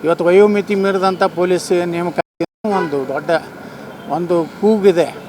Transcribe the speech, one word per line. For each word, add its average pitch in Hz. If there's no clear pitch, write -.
ಇವತ್ತು 165
ವಯೋಮಿತಿ 202
ಮೀರಿದಂಥ 190
ಪೊಲೀಸ್ 180
ನೇಮಕಾತಿ 170
ಒಂದು 143
ದೊಡ್ಡ 147
ಒಂದು 170
ಕೂಗಿದೆ. 196